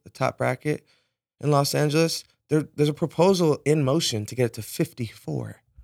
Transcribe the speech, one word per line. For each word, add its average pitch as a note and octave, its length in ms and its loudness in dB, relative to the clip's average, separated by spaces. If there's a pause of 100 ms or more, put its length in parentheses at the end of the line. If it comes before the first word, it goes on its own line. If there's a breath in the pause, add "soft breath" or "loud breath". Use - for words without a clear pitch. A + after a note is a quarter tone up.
the - 60 -20
top - 280 -4
bracket B2+ 480 -4 (540)
in D3 100 0
Los C#3+ 240 2
Angeles. D3+ 500 0 (240)
There, D3+ 180 0 (100)
there's D3 120 2
a D3+ 60 -2
proposal E3+ 680 2
in D3+ 200 2
motion B2+ 420 0
to - 80 -12
get B2 120 0
it A2+ 80 -4
to A2 80 -10
fifty-four. B2 1000 -8 (240)